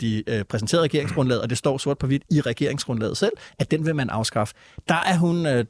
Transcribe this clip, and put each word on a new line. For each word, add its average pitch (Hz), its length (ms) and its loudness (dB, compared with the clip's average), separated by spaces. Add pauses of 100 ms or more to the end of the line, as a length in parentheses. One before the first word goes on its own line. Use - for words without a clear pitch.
de, 110 260 0
øh, 107 160 -2
præsenterede 113 400 0
regeringsgrundlaget, 139 580 0
og 117 80 -4
det 120 80 -2
står 135 200 0
sort 143 200 -2
på 143 100 -2
hvidt 135 240 0
i 151 100 4
regeringsgrundlaget 123 760 -2
selv, - 140 2 (280)
at - 120 -2
den 156 140 2
vil 156 100 0
man 135 140 -2
afskaffe. 110 440 -2 (340)
Der 160 200 2
er 185 100 4
hun, 170 280 2
øh, 123 240 2